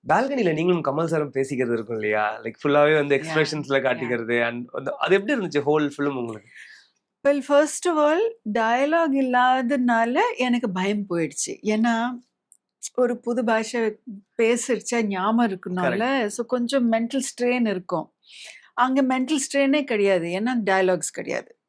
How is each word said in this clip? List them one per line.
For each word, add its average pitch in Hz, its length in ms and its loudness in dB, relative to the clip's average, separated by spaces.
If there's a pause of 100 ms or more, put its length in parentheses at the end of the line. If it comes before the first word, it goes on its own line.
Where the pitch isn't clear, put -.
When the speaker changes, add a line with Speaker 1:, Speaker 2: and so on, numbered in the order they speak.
Speaker 1:
பால்கனில 226 440 2
நீங்களும் 165 320 0
கமல் 143 200 0
சாரும் 151 280 -2
பேசிக்கிறது 131 400 -2
இருக்கும் 113 240 -4
இல்லையா? 107 460 -2
Like, 113 120 -10 (100)
ஃபுல்லாவே 147 300 4
வந்து 143 220 2
Speaker 2:
Yeah, - 20 2
Speaker 1:
எக்ஸ்பிரஷன்ஸ்ல 151 580 -2
Speaker 2:
yeah. 135 100 0
Speaker 1:
காட்டிக்கிறது 120 600 -2
and 120 260 -8
அந்த, 131 260 -6
அது 170 160 2
எப்படி 202 200 0
இருந்துச்சு 170 280 -2
ஹோல் 147 340 0
ஃபிலிம் 143 200 -2
உங்களுக்கு? 117 320 -8 (800)
Speaker 2:
Well, 285 200 2
first 302 420 2
of 320 60 0
all, 330 440 2 (120)
டயலாக் 269 680 2
இல்லாதனால 247 1000 2 (180)
எனக்கு 240 340 0
பயம் 196 380 -2
போயிடுச்சு. 165 540 -4
ஏன்னா, 226 560 0 (760)
ஒரு 247 240 2
புது 240 260 -2
பாஷை 220 520 0 (460)
பேசிருச்சா 233 600 0
ஞாபகம் 202 560 0
இருக்கணும்ல. 180 200 -6
Speaker 1:
கரெக்ட். 226 480 0
Speaker 2:
So, 226 200 -6
கொஞ்சம் 240 460 0
மென்டல் 233 280 0
ஸ்ட்ரெயின் 247 480 0
இருக்கும். 180 460 -4 (600)
அங்க 262 280 2
மென்டல் 262 340 0
ஸ்ட்ரெயினே 277 480 2
கிடையாது. 196 420 2
ஏன்னா, 196 240 -2 (140)
டயலாக்ஸ் 185 480 2
கிடையாது. - 460 -8 (100)